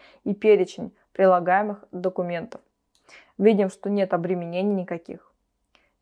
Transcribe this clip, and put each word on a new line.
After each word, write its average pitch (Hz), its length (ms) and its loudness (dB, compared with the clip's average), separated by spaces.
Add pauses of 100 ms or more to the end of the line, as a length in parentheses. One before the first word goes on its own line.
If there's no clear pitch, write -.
(220)
и 202 120 -2
перечень 202 640 2 (160)
прилагаемых 190 800 2
документов. 180 720 -6 (720)
Видим, 202 320 4
что - 220 -8
нет 196 240 0
обременений 175 600 -2
никаких. 175 560 -10 (720)